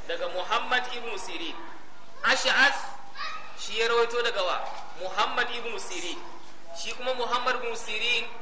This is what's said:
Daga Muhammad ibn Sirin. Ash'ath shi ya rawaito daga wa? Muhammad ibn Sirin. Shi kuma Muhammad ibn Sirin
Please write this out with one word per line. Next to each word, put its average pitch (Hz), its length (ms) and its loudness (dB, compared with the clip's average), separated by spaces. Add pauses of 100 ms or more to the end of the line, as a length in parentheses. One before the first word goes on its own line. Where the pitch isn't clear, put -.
Daga 170 280 -2
Muhammad 262 600 2
ibn 233 260 -2
Sirin. 165 400 -2 (640)
Ash'ath 262 580 6 (800)
shi 208 240 -2
ya 233 80 4
rawaito 233 340 4
daga 214 220 0
wa? 151 120 2 (440)
Muhammad 240 500 2
ibn 233 300 -2
Sirin. 165 400 -2 (560)
Shi 226 160 -4
kuma 247 240 -2
Muhammad 247 420 0
ibn 233 160 -2
Sirin 226 540 0 (120)